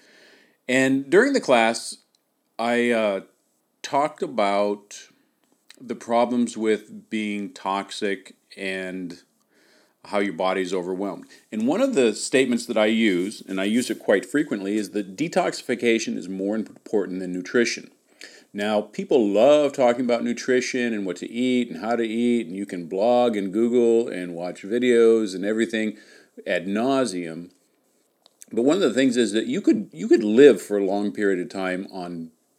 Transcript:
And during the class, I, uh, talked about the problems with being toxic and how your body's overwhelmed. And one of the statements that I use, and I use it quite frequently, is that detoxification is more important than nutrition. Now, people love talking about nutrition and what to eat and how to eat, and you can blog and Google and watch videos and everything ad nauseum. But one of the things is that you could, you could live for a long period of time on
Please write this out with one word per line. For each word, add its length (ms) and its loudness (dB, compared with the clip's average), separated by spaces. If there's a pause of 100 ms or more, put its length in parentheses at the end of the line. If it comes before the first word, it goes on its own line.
(680)
And 420 2
during 260 4
the 60 2
class, 580 2 (600)
I, 320 0
uh, 300 0 (640)
talked 400 -2
about 840 -2 (720)
the 140 -10
problems 600 0
with 520 -4
being 440 -6
toxic 800 -6 (220)
and 680 -8 (840)
how 120 -4
your 140 -2
body's 400 -2
overwhelmed. 540 -6 (260)
And 140 -2
one 140 0
of 140 0
the 200 4
statements 520 0
that 100 -4
I 100 4
use, 600 0
and 140 -6
I 40 -2
use 260 0
it 80 -6
quite 260 2
frequently, 520 -4
is 140 -4
that 260 -6
detoxification 1000 -2
is 120 -10
more 280 -4
important 640 -4
than 120 -8
nutrition. 580 -2 (640)
Now, 280 -2
people 480 0
love 440 4
talking 320 2
about 200 0
nutrition 680 -2
and 140 -6
what 100 -6
to 140 -12
eat 400 -2
and 100 -12
how 160 -2
to 100 -2
eat, 400 0
and 100 -12
you 100 -6
can 200 -8
blog 500 2
and 160 -4
Google 560 4
and 260 -8
watch 280 -8
videos 720 4
and 100 -6
everything 520 -2 (500)
ad 200 -2
nauseum. 840 -2 (1000)
But 120 -2
one 140 4
of 60 0
the 120 2
things 220 2
is 160 2
that 140 0
you 140 -2
could, 320 0
you 160 -8
could 160 4
live 360 8
for 180 -2
a 60 2
long 280 -2
period 260 0
of 100 -6
time 440 -6
on 380 -10 (280)